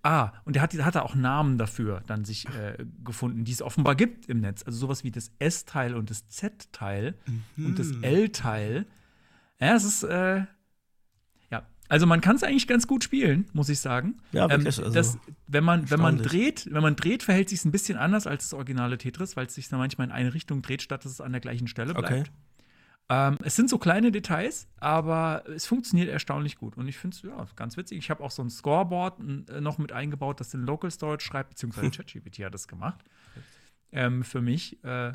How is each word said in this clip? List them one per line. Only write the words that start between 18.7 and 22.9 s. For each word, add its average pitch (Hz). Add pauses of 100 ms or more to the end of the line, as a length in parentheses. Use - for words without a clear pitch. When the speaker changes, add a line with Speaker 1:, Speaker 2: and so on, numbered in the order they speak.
Speaker 1:
Tetris, 175
weil 131
es -
sich -
dann 131
manchmal 131
in 127
eine 123
Richtung 143
dreht, 139
statt -
dass 135
es -
an 127
der 123
gleichen 120
Stelle 120
bleibt. 131
Speaker 2:
Okay. - (760)